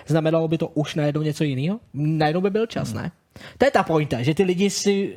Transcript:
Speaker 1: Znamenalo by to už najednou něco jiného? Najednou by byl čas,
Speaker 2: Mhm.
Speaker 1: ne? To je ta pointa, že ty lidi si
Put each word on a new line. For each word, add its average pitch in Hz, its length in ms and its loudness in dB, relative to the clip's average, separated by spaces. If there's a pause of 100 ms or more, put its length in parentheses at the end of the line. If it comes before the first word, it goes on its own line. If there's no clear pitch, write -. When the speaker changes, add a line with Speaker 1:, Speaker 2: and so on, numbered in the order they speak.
Speaker 1:
Znamenalo 160 420 2
by 160 100 0
to 165 100 -4
už - 260 -4
najednou 147 280 0
něco 156 220 -2
jiného? 151 360 -2 (140)
Najednou 151 460 0
by 196 100 0
byl 214 160 -2
čas, 127 260 -6
Speaker 2:
Mhm. - 100 -6
Speaker 1:
ne? 170 100 -8 (460)
To - 60 4
je 185 60 4
ta 196 120 4
pointa, 151 400 0
že 151 120 2
ty 202 80 2
lidi 185 280 2
si 196 460 0